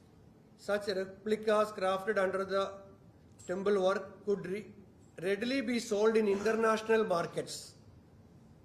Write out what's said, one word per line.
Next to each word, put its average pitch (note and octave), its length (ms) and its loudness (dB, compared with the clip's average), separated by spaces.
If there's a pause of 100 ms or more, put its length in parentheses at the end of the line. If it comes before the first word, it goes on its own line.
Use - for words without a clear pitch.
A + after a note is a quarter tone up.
(580)
Such G#3 300 -4
replicas G#3+ 840 0
crafted F#3+ 460 -2
under F#3+ 260 0
the G3 280 -2 (760)
temple G3 360 0
work G3 440 0
could G3 200 0
re-, G#3 200 -6 (560)
readily G#3+ 400 0
be A#3 180 -2
sold A3 380 2
in G#3+ 100 4
international A3 800 2
markets E3+ 680 -4 (920)